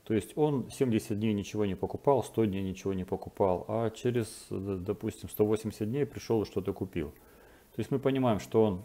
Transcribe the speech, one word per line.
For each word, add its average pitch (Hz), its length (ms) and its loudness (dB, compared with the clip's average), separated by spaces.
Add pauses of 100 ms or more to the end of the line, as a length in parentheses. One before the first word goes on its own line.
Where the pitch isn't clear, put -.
То - 100 -2
есть - 240 0
он 147 320 2
семьдесят 110 500 0
дней 110 140 2
ничего 104 320 -2
не 98 80 0
покупал, 107 500 2
сто - 220 2
дней 98 160 0
ничего 95 320 -4
не 92 120 -2
покупал, 92 640 0
а 113 220 0
через, 120 600 -4
э, 98 280 -4
допустим, 101 500 -6
сто 107 180 4
восемьдесят 107 420 -2
дней 139 160 0
пришел 110 380 0
и - 20 -2
что-то 95 280 -4
купил. 87 360 -4
То - 680 -18
есть 110 100 -4
мы 139 80 0
понимаем, 127 420 2
что 113 240 4
он 98 220 2